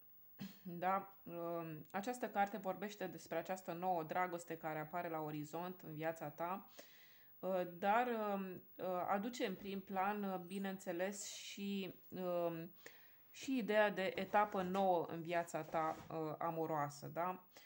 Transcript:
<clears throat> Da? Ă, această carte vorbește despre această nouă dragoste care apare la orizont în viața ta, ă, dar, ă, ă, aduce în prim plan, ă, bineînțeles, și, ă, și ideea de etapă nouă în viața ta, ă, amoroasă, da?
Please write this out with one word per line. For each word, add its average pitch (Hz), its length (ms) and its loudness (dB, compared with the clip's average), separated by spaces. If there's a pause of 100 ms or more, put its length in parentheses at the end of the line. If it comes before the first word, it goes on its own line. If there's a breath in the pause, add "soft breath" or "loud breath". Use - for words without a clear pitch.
(360)
<clears throat> - 260 -10
Da? 185 540 0 (100)
Ă, 170 380 -2 (260)
această 226 380 -2
carte 202 280 2
vorbește 190 500 -4
despre 165 300 -6
această 185 360 -2
nouă 175 300 2
dragoste 170 540 -2
care 156 220 -4
apare 175 300 -4
la 160 120 -2
orizont 156 600 -4
în 160 140 -10
viața 160 360 -2
ta, 180 420 -4 (680 loud breath)
ă, 185 220 2
dar, 196 420 4
ă, 214 340 2 (380)
ă, 180 300 0
aduce 240 380 0
în 190 80 0
prim 196 260 -4
plan, 202 420 0
ă, 185 240 0
bineînțeles, 190 800 -2
și, 202 680 -4 (220)
ă, 175 360 2 (800 loud breath)
și - 260 -2
ideea 208 340 6
de 190 240 0
etapă 208 480 4
nouă 185 460 6
în 165 140 -4
viața 170 400 0
ta, 160 480 0
ă, 156 280 -2
amoroasă, 156 680 0
da? 170 400 -2 (200 loud breath)